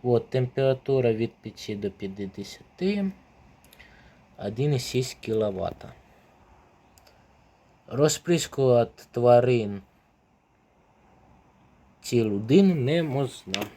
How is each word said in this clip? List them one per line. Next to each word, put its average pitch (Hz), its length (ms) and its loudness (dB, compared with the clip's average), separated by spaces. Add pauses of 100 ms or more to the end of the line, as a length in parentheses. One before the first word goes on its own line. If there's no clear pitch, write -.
От, 120 280 0
температура 131 800 0
від 110 200 -2
п'яти - 440 -12
до 101 140 -6
п'ятдесяти, 185 1200 -8 (1300)
один 120 360 -2
і 127 40 -2
шість 127 360 -4
кіловата. 101 800 -4 (1900)
Розприскувати 135 1160 0 (100)
тварин 120 720 4 (2250)
чи 117 220 0
людини 123 500 4
не 151 280 0
можна. 135 600 -6 (140)